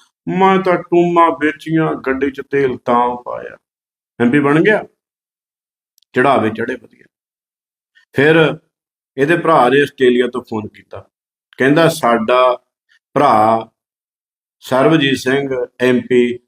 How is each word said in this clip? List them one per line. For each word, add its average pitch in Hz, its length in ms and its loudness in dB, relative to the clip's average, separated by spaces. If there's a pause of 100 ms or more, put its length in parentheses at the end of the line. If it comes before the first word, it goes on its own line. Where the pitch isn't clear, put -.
(280)
"ਮੈਂ 190 300 2
ਤਾਂ 185 240 -2
ਟੂਮਾਂ 170 480 0
ਵੇਚੀਆਂ, 156 640 -4
ਗੱਡੀ 131 360 -4
'ਚ 135 200 -14
ਤੇਲ 131 280 -2
ਤਾਂ 120 380 -2
ਪਾਇਆ।" 120 420 -14 (640)
ਐਮ 120 100 2
ਪੀ 147 80 0
ਬਣ 143 240 2
ਗਿਆ, 202 220 0 (1300)
ਚੜ੍ਹਾਵੇ 123 380 0
ਚੜ੍ਹੇ 117 260 -8
ਵਧੀਆ। - 280 -20 (1080)
ਫਿਰ 156 460 2 (580)
ਇਹਦੇ 147 200 0
ਭਰਾ 160 320 2
ਨੇ 139 140 2
ਆਸਟ੍ਰੇਲੀਆ 123 440 0
ਤੋਂ 120 160 -8
ਫੋਨ 104 260 -10
ਕੀਤਾ, - 400 -20 (480)
ਕਹਿੰਦਾ, 151 320 4
"ਸਾਡਾ 123 680 0 (560)
ਭਰਾ 113 560 2 (920)
ਸਰਬਜੀਤ 139 580 0
ਸਿੰਘ 131 480 -4 (140)
ਐਮ 123 200 2
ਪੀ 120 480 0